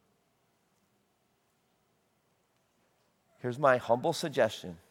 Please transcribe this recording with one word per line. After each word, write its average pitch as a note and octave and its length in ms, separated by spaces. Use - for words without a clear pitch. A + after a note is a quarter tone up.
Here's B2 220
my C3+ 180
humble B2 360
suggestion. A2+ 640